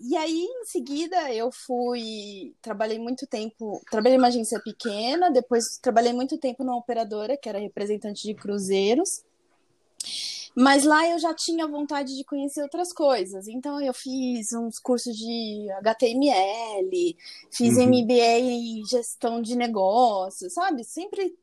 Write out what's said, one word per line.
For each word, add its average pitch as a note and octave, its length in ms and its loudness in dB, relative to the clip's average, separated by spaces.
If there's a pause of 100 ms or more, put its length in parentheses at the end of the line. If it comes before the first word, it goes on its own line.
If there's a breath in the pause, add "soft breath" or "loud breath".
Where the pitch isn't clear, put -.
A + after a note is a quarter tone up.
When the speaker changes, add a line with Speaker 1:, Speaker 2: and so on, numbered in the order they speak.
Speaker 1:
e B3+ 160 -2
aí, D#4+ 280 0
em A#4+ 220 -8
seguida, D4+ 680 -2
eu A3+ 160 -2
fui, A3 1120 -6
trabalhei A3 380 -4
muito B3 260 -6
tempo, A3 640 -8
trabalhei A#3+ 280 6
em - 20 8
uma B3 80 8
agência A#3 320 0
pequena, A#3+ 720 0
depois A#3+ 500 2
trabalhei A#3+ 300 4
muito C4+ 260 -2
tempo C4 240 -4
numa B3 160 -4
operadora, A3+ 580 -4
que C#4 120 -12
era G3+ 100 -6
representante G#3 640 -6
de G#3 120 -6
cruzeiros, G3+ 920 0 (1300 loud breath)
mas C#4 300 6
lá D4+ 260 6
eu E4+ 80 0
já D#4+ 160 -2
tinha E4 320 -2
vontade D4 520 -4
de C4+ 80 -10
conhecer C#4 360 -6
outras E4+ 320 -6
coisas, G3+ 540 0
então C4 340 -8
eu C4 140 -2
fiz B3+ 580 -4
uns A#3 280 -6
cursos A#3+ 360 -2
de A3 640 -8
H G#3+ 160 2
T A#3 140 2
M C4 200 4
L, G3 880 2 (360 loud breath)
fiz A#3+ 240 4
Speaker 2:
Uhum. B3+ 60 8
Speaker 1:
M B3 220 6
B A#3+ 160 6
A A#3 200 6
em A#3 440 -4
gestão A#3 560 -2
de A#3 140 -4
negócios, G#3 1000 2
sabe? F4+ 300 -2
Sempre F#4 600 -6